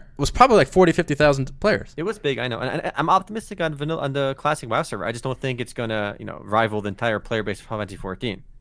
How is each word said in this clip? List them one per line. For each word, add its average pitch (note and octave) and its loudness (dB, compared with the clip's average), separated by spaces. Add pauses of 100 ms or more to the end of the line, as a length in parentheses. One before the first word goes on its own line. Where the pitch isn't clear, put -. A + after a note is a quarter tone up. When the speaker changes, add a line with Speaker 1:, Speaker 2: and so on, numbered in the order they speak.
(160)
Speaker 1:
was C#3 0
probably, B3 6
like, C#3+ 6
forty, F#3 6
fifty D#3 0
thousand C#3 2
players. - 0
Speaker 2:
It D#3+ -6
was A3 -4
big, C3+ -2
I B2 -2
know. A2+ -4
And, C#3 -2
and - -4
I'm D#3 0
optimistic F#3+ 0
on D#3+ -2
vanilla, D3+ -4
on C#3 -4
the C3+ -2
classic D3 -2
WoW C3 2
server. G2+ -6
I A2+ -2
just A#2 -8
don't C3 -4
think B2+ -4
it's A#2+ -8
gonna, A2 -4
you - -12
know, - -12
rival G#2+ 2
the G2+ -4
entire G#2+ 0
player A2 -4
base G2 -6
of - -20
Final G#2+ -8
Fantasy F#2+ -10
fourteen. G2 -8 (160)